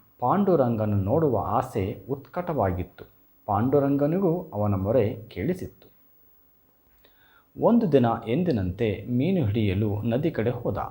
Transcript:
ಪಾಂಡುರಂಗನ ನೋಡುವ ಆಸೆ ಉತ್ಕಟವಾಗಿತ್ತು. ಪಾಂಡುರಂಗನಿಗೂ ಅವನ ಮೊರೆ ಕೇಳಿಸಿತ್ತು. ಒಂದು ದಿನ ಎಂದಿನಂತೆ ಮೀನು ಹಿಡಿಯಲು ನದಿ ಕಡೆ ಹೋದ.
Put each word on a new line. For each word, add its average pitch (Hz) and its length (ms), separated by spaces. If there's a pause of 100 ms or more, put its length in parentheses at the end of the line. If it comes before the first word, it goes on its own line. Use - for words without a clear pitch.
(200)
ಪಾಂಡುರಂಗನ 127 760
ನೋಡುವ 110 520
ಆಸೆ 107 640
ಉತ್ಕಟವಾಗಿತ್ತು. 127 960 (400)
ಪಾಂಡುರಂಗನಿಗೂ 143 1080
ಅವನ 104 220
ಮೊರೆ 101 520
ಕೇಳಿಸಿತ್ತು. - 600 (1700)
ಒಂದು 214 300
ದಿನ 131 140 (220)
ಎಂದಿನಂತೆ 110 840
ಮೀನು 143 360
ಹಿಡಿಯಲು 104 560
ನದಿ 127 300
ಕಡೆ 117 180
ಹೋದ. 123 280 (140)